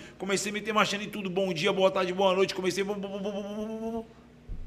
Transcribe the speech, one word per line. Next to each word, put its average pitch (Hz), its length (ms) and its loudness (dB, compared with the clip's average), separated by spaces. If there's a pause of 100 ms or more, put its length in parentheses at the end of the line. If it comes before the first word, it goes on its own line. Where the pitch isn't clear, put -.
(180)
comecei 196 320 -2
a - 20 -6
meter 208 220 -4
marcha 202 220 4
em 208 120 -6
tudo. 196 220 -6
Bom 185 240 0
dia, 180 180 2
boa 190 180 6
tarde, 185 220 0
boa 185 220 4
noite. 190 200 4
Comecei, 185 280 0
bum, 202 120 -2
bum, 196 160 -6
bum, 196 100 -6
bum, 202 220 -4
bum, 208 240 -6
bum, 220 260 -6
bum. 226 120 -4 (640)